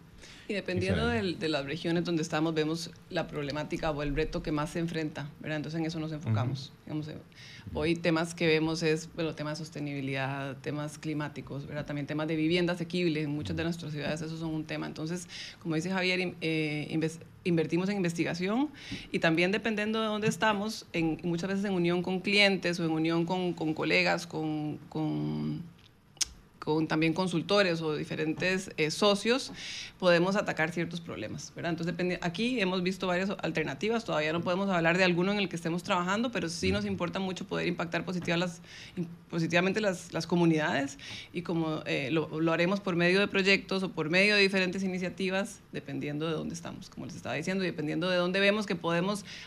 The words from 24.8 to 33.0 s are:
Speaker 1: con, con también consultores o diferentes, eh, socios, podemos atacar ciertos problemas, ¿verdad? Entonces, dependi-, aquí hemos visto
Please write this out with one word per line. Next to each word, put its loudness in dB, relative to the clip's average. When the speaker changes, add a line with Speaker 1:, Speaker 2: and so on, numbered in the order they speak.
Speaker 1:
con, -2
con 0
también 2
consultores 2
o 0
diferentes, -2
eh, 2
socios, 2
podemos 6
atacar 0
ciertos -4
problemas, -8
¿verdad? -4
Entonces, -2
dependi-, 0
aquí 0
hemos 0
visto -2